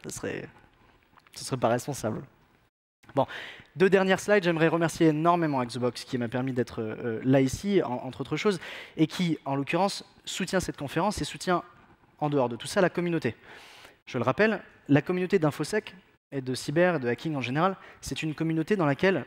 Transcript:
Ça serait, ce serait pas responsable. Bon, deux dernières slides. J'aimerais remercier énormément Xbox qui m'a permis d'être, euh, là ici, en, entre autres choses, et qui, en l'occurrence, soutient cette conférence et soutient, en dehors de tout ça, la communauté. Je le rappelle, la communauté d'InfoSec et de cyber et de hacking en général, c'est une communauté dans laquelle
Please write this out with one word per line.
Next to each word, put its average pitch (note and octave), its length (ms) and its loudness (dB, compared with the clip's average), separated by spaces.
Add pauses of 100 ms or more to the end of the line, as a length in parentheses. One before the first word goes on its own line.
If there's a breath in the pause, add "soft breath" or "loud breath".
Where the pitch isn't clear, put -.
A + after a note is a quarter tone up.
Ça - 60 -12
serait, - 380 -8 (840)
ce - 100 -14
serait C#3 120 -4
pas A#2 140 2
responsable. A#2+ 520 -2 (920)
Bon, C3+ 120 2 (480 loud breath)
deux F#3 140 4
dernières F#3+ 320 4
slides. G3+ 240 2
J'aimerais E3 240 4
remercier E3 400 4
énormément D#3 560 2
Xbox A#2+ 400 -4
qui B2+ 140 -4
m'a A#2+ 100 -2
permis C3 240 -4
d'être, A#2+ 300 -4
euh, A2 420 -6
là C3 160 6
ici, E3+ 420 2
en, B2 100 -4
entre B2+ 280 -8
autres D3+ 160 -6
choses, F#3 240 0 (380 loud breath)
et D#3+ 80 4
qui, E3 400 -4
en C#3 100 0
l'occurrence, E3+ 480 -2 (220)
soutient F#3+ 340 -2
cette - 160 -6
conférence E3 460 -2
et - 20 -2
soutient, F3 380 -2 (560)
en D3+ 100 -2
dehors C3+ 220 2
de A#2 60 -6
tout - 100 -12
ça, G3+ 160 2
la E3+ 80 4
communauté. E3+ 440 -2 (720 loud breath)
Je - 140 -6
le A#2 60 -2
rappelle, G3 360 2 (280)
la C#3+ 120 6
communauté F3+ 380 0
d'InfoSec D#3 560 -2 (380)
et C#3 100 -4
de B2+ 120 -4
cyber E3+ 420 2
et - 20 -2
de B2 100 -2
hacking D3+ 260 -2
en C#3 60 -4
général, D#3 360 0 (260 loud breath)
c'est - 200 -8
une D#3 120 -4
communauté D#3+ 420 0
dans E3 100 2
laquelle C#3+ 400 2